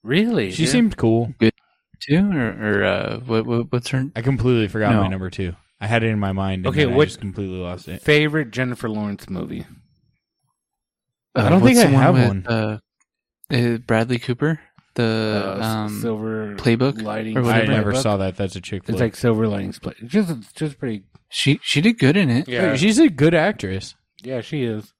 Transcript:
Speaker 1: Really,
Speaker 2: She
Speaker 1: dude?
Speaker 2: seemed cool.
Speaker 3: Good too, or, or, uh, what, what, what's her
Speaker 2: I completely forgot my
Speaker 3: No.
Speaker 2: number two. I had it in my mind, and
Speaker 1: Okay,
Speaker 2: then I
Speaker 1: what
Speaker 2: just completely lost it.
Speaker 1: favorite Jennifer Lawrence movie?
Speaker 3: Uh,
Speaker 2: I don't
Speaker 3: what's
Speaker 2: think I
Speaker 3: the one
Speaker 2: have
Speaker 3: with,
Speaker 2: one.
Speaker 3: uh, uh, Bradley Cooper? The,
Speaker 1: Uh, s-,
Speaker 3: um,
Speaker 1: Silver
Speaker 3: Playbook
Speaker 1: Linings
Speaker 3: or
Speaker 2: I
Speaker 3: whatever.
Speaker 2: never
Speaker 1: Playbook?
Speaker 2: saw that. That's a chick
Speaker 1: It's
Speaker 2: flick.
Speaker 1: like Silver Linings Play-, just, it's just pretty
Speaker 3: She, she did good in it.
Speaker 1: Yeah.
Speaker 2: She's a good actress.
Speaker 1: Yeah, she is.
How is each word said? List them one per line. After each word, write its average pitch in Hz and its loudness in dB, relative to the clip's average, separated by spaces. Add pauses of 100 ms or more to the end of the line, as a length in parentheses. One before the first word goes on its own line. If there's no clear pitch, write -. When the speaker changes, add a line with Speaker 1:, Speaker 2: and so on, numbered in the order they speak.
Speaker 1:
Really, 156 0
Speaker 2:
She 156 -2
Speaker 1:
dude? 135 0
Speaker 2:
seemed 226 2
cool. 117 0
Speaker 3:
Good 110 4 (480)
too, 190 2
or, 135 -2 (320)
or, 101 2
uh, 98 -2
what, 113 -2
what, 120 -2
what's 123 -4
her 131 -2 (100)
Speaker 2:
I 113 -6
completely 117 2
forgot 104 0
my 104 2
Speaker 3:
No. 95 -2
Speaker 2:
number 92 -6
two. 90 -6 (260)
I 101 -6
had 113 2
it 113 0
in 110 0
my 101 -2
mind, 95 -2
and 131 -2
Speaker 1:
Okay, 147 2
Speaker 2:
then 123 0
I - 2
Speaker 1:
what 151 4
Speaker 2:
just - -14
completely 98 -8
lost 90 -10
it. - -12
Speaker 1:
favorite 151 2
Jennifer 123 -4
Lawrence 107 -6
movie? 80 -8 (1700)
Speaker 3:
Uh, 131 0
Speaker 2:
I 104 2
don't 175 6
Speaker 3:
what's 254 8
Speaker 2:
think 233 8
I - 4
Speaker 3:
the 139 4
one 135 6
Speaker 2:
have 165 6
Speaker 3:
with, 123 6
Speaker 2:
one. 95 -4
Speaker 3:
uh, 110 -2 (720)
uh, 120 0
Bradley 117 0
Cooper? 147 -4 (340)
The, 107 -2
Speaker 1:
Uh, - -8
s-, 113 -2
Speaker 3:
um, 107 -4
Speaker 1:
Silver 110 -6
Speaker 3:
Playbook 120 0
Speaker 1:
Linings 110 -6
Speaker 3:
or 127 0
Speaker 2:
I 123 0
Speaker 3:
whatever. 113 2
Speaker 2:
never 104 0
Speaker 1:
Playbook? 131 0
Speaker 2:
saw 107 0
that. 95 -4
That's 98 -6
a 95 -8
chick 95 -10
Speaker 1:
It's - -10
Speaker 2:
flick. 113 -2
Speaker 1:
like 117 0
Silver 113 2
Linings 98 -6
Play-, - -12 (120)
just, 180 0
it's 120 -10
just 151 -8
pretty 110 -8 (260)
Speaker 3:
She, - 0
she - 0
did 226 2
good 139 4
in 190 2
it. 120 0
Speaker 1:
Yeah. 117 0
Speaker 2:
She's 208 2
a 320 8
good 156 2
actress. 151 -2 (280)
Speaker 1:
Yeah, 127 -8
she 147 -6
is. 110 -6